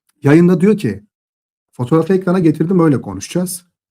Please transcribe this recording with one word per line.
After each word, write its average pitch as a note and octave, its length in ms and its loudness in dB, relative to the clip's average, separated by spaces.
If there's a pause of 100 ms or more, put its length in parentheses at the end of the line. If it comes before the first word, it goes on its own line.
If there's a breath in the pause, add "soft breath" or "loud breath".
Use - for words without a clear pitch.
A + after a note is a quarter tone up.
(240)
Yayında E3+ 380 4
diyor G#3 160 2
ki, G2+ 260 -6 (680)
"Fotoğrafı D#3+ 420 -2
ekrana F#3 260 0
getirdim, E3 400 0
öyle D3+ 220 2
konuşacağız." F3 640 -10 (260)